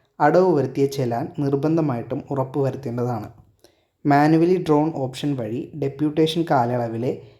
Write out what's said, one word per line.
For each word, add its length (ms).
അടവ് 360
വരുത്തിയ 300
ചെലാൻ 420
നിർബന്ധമായിട്ടും 920
ഉറപ്പുവരുത്തേണ്ടതാണ്. 960
മാനുവലി 580
ഡ്രോൺ 320
ഓപ്ഷൻ 400
വഴി 400
ഡെപ്യൂട്ടേഷൻ 760
കാലയളവിലെ 720